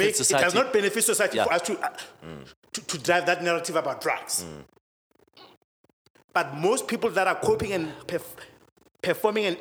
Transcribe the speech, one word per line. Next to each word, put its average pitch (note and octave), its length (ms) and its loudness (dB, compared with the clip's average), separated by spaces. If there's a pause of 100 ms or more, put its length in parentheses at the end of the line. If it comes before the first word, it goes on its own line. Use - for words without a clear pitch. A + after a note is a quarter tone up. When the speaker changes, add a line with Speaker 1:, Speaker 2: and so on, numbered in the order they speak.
Speaker 1:
make, G#3+ 80 2
Speaker 2:
society. C#3 300 4
Speaker 1:
it - 20 8
does F3+ 80 2
not B3+ 180 2
benefit G3+ 300 2
society G#3 360 2
Speaker 2:
Yeah. G#3+ 60 4
Speaker 1:
for - 80 2
us E3+ 100 2
to, G#3+ 180 -4
uh, - 160 -6 (280)
Speaker 3:
Mm. D#2 220 -14 (280)
Speaker 1:
to, A3+ 120 -10
to E3+ 120 -6
drive F3 280 2
that F3 160 0
narrative E3+ 320 -2
about C#3+ 260 -2
drugs. A#2 440 -4
Speaker 3:
Mm. D2+ 180 -12 (1700)
Speaker 1:
But C#3+ 220 0
most F3 320 0
people A3+ 240 -2
that F#3 160 0
are F3+ 80 2
coping G#3+ 380 0
and E3 200 -4 (140)
perf-, - 300 -8 (680)
performing G#3 440 0
and F3+ 140 0